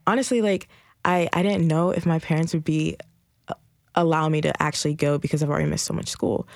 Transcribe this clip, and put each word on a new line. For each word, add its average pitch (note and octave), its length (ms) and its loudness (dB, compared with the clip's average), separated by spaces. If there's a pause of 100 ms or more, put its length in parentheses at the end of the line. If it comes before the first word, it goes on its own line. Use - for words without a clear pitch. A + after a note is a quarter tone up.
honestly, A#3+ 340 2
like, G3+ 280 0 (360)
I, F3+ 280 2
I F3 100 2
didn't G3 240 2
know E3 240 2
if - 160 -2
my D#3+ 140 2
parents D#3+ 320 -2
would D#3 120 -4
be, D#3 320 0 (520)
uh, - 60 -8 (400)
allow D#3+ 340 2
me D#3 120 0
to D3+ 220 -2
actually D3+ 320 -2
go D3 240 0
because D3+ 240 -2
I've D3 60 0
already D3 220 0
missed - 140 -4
so - 100 -6
much - 140 -6
school. - 480 -2